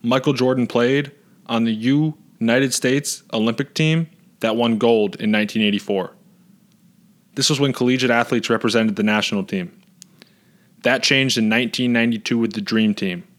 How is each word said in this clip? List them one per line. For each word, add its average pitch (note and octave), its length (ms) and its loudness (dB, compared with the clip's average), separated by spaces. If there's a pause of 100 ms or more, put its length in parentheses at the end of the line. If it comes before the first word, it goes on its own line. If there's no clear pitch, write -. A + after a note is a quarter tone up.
Michael C3 280 2
Jordan B2+ 340 0
played C3+ 460 0 (340)
on A#2 160 -2
the A2+ 100 0
United B2+ 1000 0
States C3+ 480 -4 (100)
Olympic A2+ 400 -2
team D#3+ 360 0 (320)
that A2 160 0
won A#2 200 2
gold G#2+ 440 2
in A2 100 0
nineteen G#2+ 320 0
eighty-four. G2+ 500 0 (1200)
This C3+ 120 -2
was C#3 120 0
when C#3 120 2
collegiate B2+ 380 0
athletes A#2 400 0
represented A2 460 0
the G#2 80 -2
national G#2+ 400 0
team. F2+ 360 -8 (1000)
That B2 220 0
changed C3+ 340 2
in A2 100 2
nineteen B2 440 0
ninety-two A#2 440 0
with A2+ 180 0
the G#2+ 60 -4
Dream G#2+ 360 0
Team. F2+ 260 -6 (160)